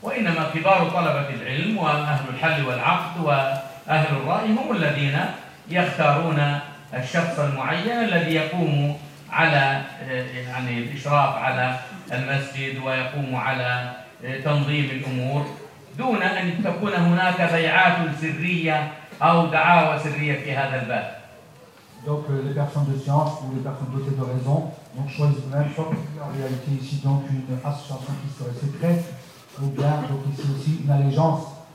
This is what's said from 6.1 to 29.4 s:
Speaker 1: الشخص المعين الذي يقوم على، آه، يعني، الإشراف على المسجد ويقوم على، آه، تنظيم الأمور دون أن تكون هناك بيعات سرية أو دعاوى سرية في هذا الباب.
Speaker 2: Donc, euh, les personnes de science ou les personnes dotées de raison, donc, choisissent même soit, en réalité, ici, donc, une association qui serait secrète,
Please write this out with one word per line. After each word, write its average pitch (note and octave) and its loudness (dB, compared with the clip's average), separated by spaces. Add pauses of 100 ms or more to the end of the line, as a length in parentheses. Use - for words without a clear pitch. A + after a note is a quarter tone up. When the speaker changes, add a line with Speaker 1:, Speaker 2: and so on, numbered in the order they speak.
Speaker 1:
الشخص E3 0
المعين D3 0 (140)
الذي D#3+ 2
يقوم D3 2 (360)
على، C#3 2 (200)
آه، B2+ -4 (240)
يعني، B2 -4
الإشراف C#3+ 0
على B2+ 0 (360)
المسجد C3+ -4
ويقوم C3 -2
على، B2 -2 (340)
آه، C3 -6
تنظيم D3 2
الأمور C3 -2 (520)
دون B3 0
أن F3+ 0
تكون G3+ 0
هناك F3 4
بيعات E3 4 (240)
سرية D#3+ 0 (300)
أو E3 6
دعاوى D#3 6
سرية D3 -2 (100)
في C#3+ -4
هذا C3 -2
الباب. A#2 -4 (840)
Speaker 2:
Donc, D3 -2
euh, C3+ -2
les - -4
personnes C#3+ 0
de C3 -2
science D3+ 2 (100)
ou C3 -8
les B2+ -4
personnes C3+ -6
dotées C3+ -2
de C3 -2
raison, B2+ 0 (380)
donc, C#3+ -4
choisissent C3+ 0
même D3 2
soit, D#3+ -4 (360)
en C3 -8
réalité, C3 -4 (100)
ici, C#3+ -6
donc, C#3 4
une B2+ -2 (120)
association C#3 -8
qui C#3 -8 (100)
serait A#2+ -6
secrète, E3+ 2 (580)